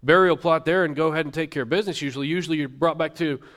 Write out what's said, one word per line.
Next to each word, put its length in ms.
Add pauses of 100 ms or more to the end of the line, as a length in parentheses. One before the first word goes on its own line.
burial 340
plot 280
there 200
and 100
go 140
ahead 160
and 100
take 160
care 140
of 60
business. 300
Usually, 280
usually 300
you're 100
brought 300
back 180
to 240 (160)